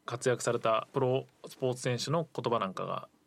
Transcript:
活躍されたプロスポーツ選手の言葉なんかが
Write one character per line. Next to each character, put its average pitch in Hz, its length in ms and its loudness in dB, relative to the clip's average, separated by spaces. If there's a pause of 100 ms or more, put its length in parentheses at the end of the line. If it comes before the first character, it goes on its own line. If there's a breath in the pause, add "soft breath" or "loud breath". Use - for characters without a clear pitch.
活 123 240 0
躍 120 120 2
さ 120 120 2
れ 120 60 0
た 113 340 2
プ 135 80 2
ロ 131 240 2 (200)
ス - 120 -18
ポ 127 140 0
ー - 20 0
ツ 127 80 -6
選 123 160 0
手 - 120 -4
の 160 240 0
言 117 200 0
葉 117 40 4
な 101 100 2
ん 95 60 -4
か 92 120 -4
が 92 240 -6 (180)